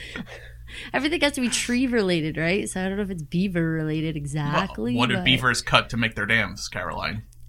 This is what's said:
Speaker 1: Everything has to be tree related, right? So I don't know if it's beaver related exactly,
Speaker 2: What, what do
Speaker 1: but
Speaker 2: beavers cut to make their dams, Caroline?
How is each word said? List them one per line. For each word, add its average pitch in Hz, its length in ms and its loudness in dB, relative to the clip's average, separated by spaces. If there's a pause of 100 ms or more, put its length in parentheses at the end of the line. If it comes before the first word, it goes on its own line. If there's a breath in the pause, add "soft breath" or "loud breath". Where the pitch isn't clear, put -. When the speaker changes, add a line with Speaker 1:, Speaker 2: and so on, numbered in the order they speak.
(960 loud breath)
Speaker 1:
Everything 294 280 0
has 285 100 4
to 277 80 -4
be 240 80 2
tree 247 400 2
related, 180 480 2
right? 180 320 2
So 185 120 -4
I 185 60 0
don't 190 100 -2
know 208 60 -2
if 190 80 -4
it's 165 140 -6
beaver 170 480 0
related 156 440 0
exactly, 147 800 -2
Speaker 2:
What, 120 60 2
what 123 80 4
do 117 80 2
Speaker 1:
but - 80 -2
Speaker 2:
beavers 127 380 4
cut - 280 4
to 127 60 -2
make 113 180 0
their 104 120 -2
dams, 104 420 0
Caroline? 90 560 -4 (240)